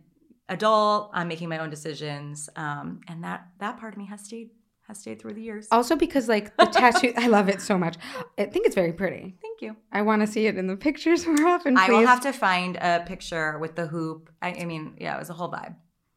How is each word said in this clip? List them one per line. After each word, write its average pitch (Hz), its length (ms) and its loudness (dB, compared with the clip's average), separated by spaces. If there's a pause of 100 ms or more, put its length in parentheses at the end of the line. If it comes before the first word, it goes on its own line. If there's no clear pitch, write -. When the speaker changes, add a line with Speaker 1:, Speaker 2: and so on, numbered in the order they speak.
(480)
Speaker 1:
adult. 208 640 2
I'm 175 140 -4
making 170 200 -8
my 160 100 -6
own 156 120 -8
decisions. 147 880 -10
Um, 147 500 -8
and 165 160 -12
that, 180 240 -10 (140)
that 240 180 -8
part 220 160 -14
of 208 40 -16
me 202 80 -14
has 208 180 -16
stayed, 226 260 -14 (380)
has 208 100 -16
stayed 220 220 -14
through 220 140 -12
the 220 80 -12
years. 214 280 -10
Speaker 2:
Also 240 240 4
because, 277 340 2
like, 208 280 0
the 262 100 8
tattoo, 240 480 4
Speaker 1:
<laughs> - 40 -6
Speaker 2:
I 240 100 2
love 208 200 6
it 196 120 0
so 196 180 0
much. 170 180 -2 (420)
I 202 80 0
think 359 200 2
it's - 80 0
very 170 180 2
pretty. 180 480 -6
Speaker 1:
Thank 440 220 -14
you. 220 140 -10 (160)
Speaker 2:
I 196 100 0
wanna 214 240 2
see 214 200 0
it 202 120 0
in 185 80 -2
the 190 100 -4
pictures 320 500 0
<laughs> - 0 -
more 311 200 4
often, 349 300 4
Speaker 1:
I 226 120 6
will 233 120 6
Speaker 2:
please. 233 80 6
Speaker 1:
have 247 140 6
to 277 100 -2
find 180 440 0
a 170 300 0
picture 160 520 -6
with 160 180 -8
the 170 100 -4
hoop. 160 440 -8 (120)
I, 180 80 -4 (100)
I 175 40 -8
mean, 160 340 -10
yeah, 147 180 -6
it - 40 -6
was 156 100 -12
a 170 40 -12
whole 165 180 -8
vibe. - 240 -12 (400)